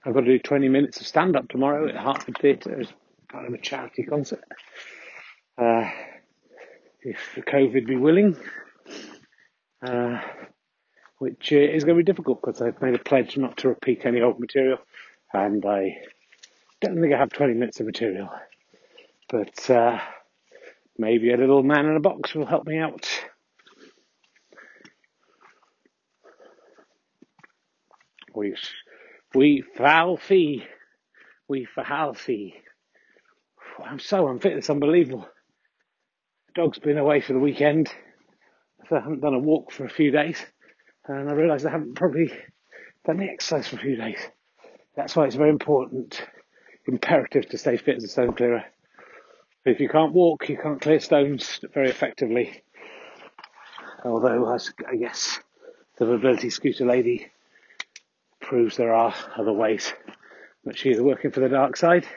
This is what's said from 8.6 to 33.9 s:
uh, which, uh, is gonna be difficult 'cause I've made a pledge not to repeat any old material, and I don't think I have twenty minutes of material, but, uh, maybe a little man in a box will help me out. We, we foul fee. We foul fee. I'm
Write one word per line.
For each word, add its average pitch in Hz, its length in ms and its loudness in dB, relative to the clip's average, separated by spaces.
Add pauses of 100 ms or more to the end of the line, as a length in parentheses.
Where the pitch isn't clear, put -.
uh, 120 360 -4 (960)
which, - 340 -6
uh, 147 60 6
is 151 260 4
gonna 170 140 6
be 170 60 6
difficult 170 380 0
'cause - 200 -6
I've 117 200 -2
made 127 140 2
a - 80 -4
pledge 127 340 2
not 131 200 -4
to 139 100 -2
repeat 120 380 -2
any 120 160 2
old 120 180 2
material, 131 400 0 (540)
and 101 320 0
I 98 360 -2 (800)
don't 175 220 -2
think 143 120 4
I 123 40 2
have 135 160 2
twenty 131 220 2
minutes 117 260 -4
of 110 40 -4
material, 101 440 -4 (960)
but, - 420 -6
uh, 117 300 4 (1000)
maybe 113 360 2
a 120 40 2
little 135 260 6
man 147 220 4
in 156 120 2
a - 20 2
box 165 340 -2
will 151 120 -4
help 156 200 -2
me 160 120 -4
out. - 480 -6 (4000)
We, 104 220 -6 (800)
we 143 260 6
foul 160 560 2
fee. 151 480 0 (840)
We 131 180 -6
foul 143 480 -6
fee. 104 460 -8 (1200)
I'm 135 160 -12